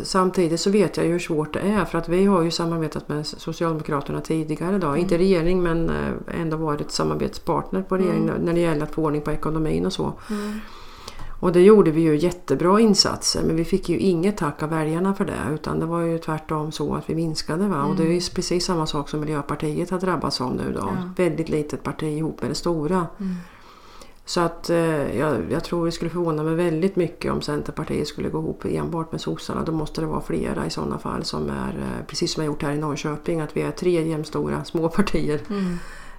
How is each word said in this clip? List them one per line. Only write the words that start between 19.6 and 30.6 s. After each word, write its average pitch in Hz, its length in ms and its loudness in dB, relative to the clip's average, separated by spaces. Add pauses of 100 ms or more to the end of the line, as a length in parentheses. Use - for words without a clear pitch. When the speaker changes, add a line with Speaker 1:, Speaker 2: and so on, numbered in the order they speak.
Speaker 1:
har 185 100 -2
drabbats 175 420 -2
av 127 140 -2
nu 127 180 -2
då. - 60 -4
Speaker 2:
Ja. 185 360 -4
Speaker 1:
Väldigt 160 340 0
litet 147 340 -2
parti 143 200 -6 (140)
ihop 156 240 -4
med 123 100 -2
det 151 40 -2
stora. 170 500 0 (140)
Speaker 2:
Mm. 190 160 -4 (920)
Speaker 1:
Så - 160 -2
att, 170 280 -2
eh, 160 500 2
jag, 147 180 2 (140)
jag 151 120 0
tror 170 220 -2
det 170 60 0
skulle 165 200 -2
förvåna 165 320 0
mig 160 120 0
väldigt 175 400 2
mycket 160 360 -2
om 147 100 -2
Centerpartiet 147 640 -4
skulle - 220 -6
gå 156 100 -2
ihop - 260 -6
enbart 160 460 -2
med 160 100 -6
sossarna. 156 420 -4
Då 156 80 -2
måste 156 300 -4
det 160 60 -2
vara 147 140 -2
flera - 440 -2